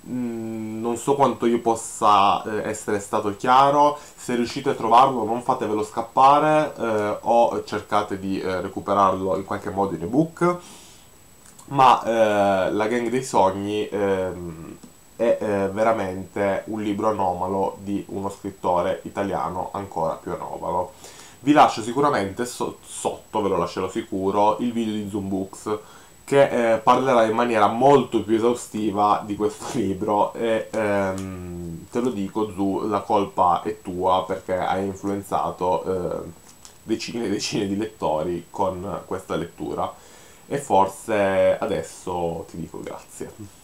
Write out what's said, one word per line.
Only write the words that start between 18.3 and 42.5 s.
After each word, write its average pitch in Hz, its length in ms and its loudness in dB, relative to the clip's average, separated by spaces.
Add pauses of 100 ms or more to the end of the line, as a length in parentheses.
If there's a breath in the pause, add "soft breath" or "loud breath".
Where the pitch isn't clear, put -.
scrittore 92 760 -2
italiano 90 680 -4
ancora 87 420 -4
più - 180 -10
anomalo. 90 600 -6 (480 loud breath)
Vi 139 120 2
lascio 123 300 6
sicuramente 120 640 -2
so-, - 360 -6
sotto, - 600 -6
ve 98 60 0
lo 92 80 2
lascerò 92 340 -2
sicuro, 104 680 0
il 120 120 -2
video 110 220 -2
di 104 160 -6
Zoom 98 180 -4
Books, 98 500 -4 (520 loud breath)
che, 120 440 4
eh, 110 40 0
parlerà 123 460 4
in 110 100 2
maniera 113 320 2
molto 120 560 4
più 107 140 2
esaustiva 107 880 0
di 107 80 -6
questo 104 380 -4
<laughs> - 40 -6
libro 104 580 0
e, 113 360 -2
ehm, 95 1200 -4
te 120 100 -2
lo 123 100 0
dico, 104 420 -4
Zu, 95 340 -2
la 104 140 0
colpa 95 640 2
è 85 180 -6
tua 92 420 0
perché 92 320 -4
hai 90 300 -2
influenzato, 92 1000 -4
eh, 87 340 -4 (680)
decine 110 420 -4
e 95 40 -4
decine 107 360 -2
di 98 100 -2
lettori 85 720 -4
con 90 580 -4
questa 90 280 -6
lettura 82 580 -6 (540 loud breath)
e 139 120 -6
forse 95 1000 2
adesso 87 880 -4
ti 87 100 -14